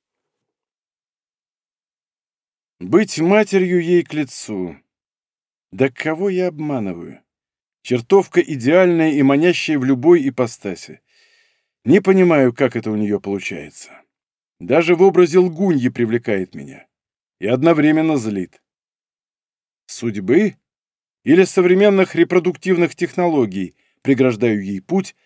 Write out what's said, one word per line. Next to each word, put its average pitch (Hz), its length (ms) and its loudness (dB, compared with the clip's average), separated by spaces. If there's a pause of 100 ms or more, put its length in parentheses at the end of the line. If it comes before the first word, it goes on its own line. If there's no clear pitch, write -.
(2750)
Быть 156 400 0
матерью 185 640 0
ей 170 200 2
к - 100 -16
лицу. 104 640 -8 (960)
Да 127 160 0
кого 160 400 -6
я 180 180 -2
обманываю? 117 720 -8 (600)
Чертовка 175 580 0
идеальная 160 720 2
и 143 100 0
манящая 151 560 2
в 131 60 -4
любой 139 460 2
ипостаси. 104 720 -8 (800)
Не 160 160 4
понимаю, 175 540 2
как 123 240 -2
это 110 140 -6
у 107 40 -4
неё 104 240 -2
получается. 92 720 -10 (680)
Даже 156 360 0
в 160 60 0
образе 180 380 4
лгуньи 165 500 0
привлекает 113 680 -2
меня. - 320 -18 (520)
И 95 80 -6
одновременно 156 680 2
злит. 104 480 -8 (1200)
Судьбы? 117 680 -2 (680)
Или 175 180 4
современных 190 720 2
репродуктивных 175 800 0
технологий — 131 800 -2 (260)
преграждаю 120 640 0
ей 98 180 -8
путь, 98 340 -4 (100)